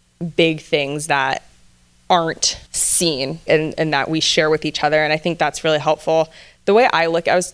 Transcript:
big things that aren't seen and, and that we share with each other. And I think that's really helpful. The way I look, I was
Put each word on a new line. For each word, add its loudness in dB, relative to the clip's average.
big 2
things -4
that -2
aren't 0
seen -2
and, 2
and -2
that 0
we -2
share 2
with 0
each -4
other. 4
And 0
I 0
think -4
that's -4
really 2
helpful. 0
The 2
way 6
I 2
look, -2
I 2
was 0